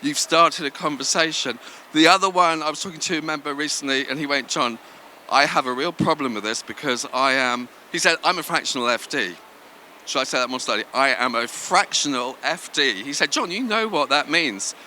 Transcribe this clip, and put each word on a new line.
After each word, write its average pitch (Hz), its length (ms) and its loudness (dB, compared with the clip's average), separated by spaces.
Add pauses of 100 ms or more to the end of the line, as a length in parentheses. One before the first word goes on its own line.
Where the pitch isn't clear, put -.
You've 143 160 -2
started 165 480 2
a 139 40 -2
conversation. 147 880 -2 (340)
The 156 140 6
other 185 220 8
one, 170 340 4
I 151 80 -2
was 147 120 -6
talking 165 180 -10
to 160 180 -2
a 151 40 -4
member 151 320 -4
recently, 139 540 -2
and 131 100 -4
he 151 80 -4
went, 139 220 0
John, 120 300 -2 (520)
I 139 160 4
have 156 200 0
a 127 60 -2
real 139 200 -2
problem 151 420 0
with 104 100 -6
this 110 180 -4
because 120 500 -4
I 131 200 0
am, 123 360 0 (240)
he 175 60 -4
said, 165 240 4
I'm 180 160 2
a 160 40 -6
fractional 139 460 -2
F 120 200 0
D. 104 260 -2 (680)
Should - 160 -4
I 131 40 0
say 135 140 -2
that 123 120 0
more 127 100 -4
slowly? 110 240 -2 (100)
I 135 200 4
am 123 200 0
a 117 140 0
fractional 135 920 0
F 160 300 -4
D. 123 300 2
He 139 100 -8
said, 151 200 0
John, 240 180 0
you 202 140 -4
know 220 240 0
what 151 220 0
that 139 200 2
means. 143 440 0 (120)